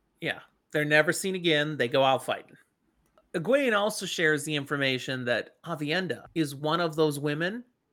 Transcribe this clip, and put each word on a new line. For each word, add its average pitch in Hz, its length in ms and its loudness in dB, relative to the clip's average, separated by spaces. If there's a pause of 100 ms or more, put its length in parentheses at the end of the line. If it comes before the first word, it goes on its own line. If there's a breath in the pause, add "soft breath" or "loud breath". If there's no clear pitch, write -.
(200)
Yeah. - 200 -6 (320)
They're 151 120 0
never 151 280 4
seen 190 240 -2
again. 156 420 0
They 120 100 2
go 135 160 4
out 131 200 4
fighting. - 320 -6 (760)
Egwene 226 420 2
also 202 280 0
shares 156 400 2
the 151 120 -4
information 131 680 -2
that 117 400 -2
Aviendha 156 680 -4
is 151 200 -2
one 151 260 -2
of 160 160 -2
those 151 220 2
women 165 460 -4 (280)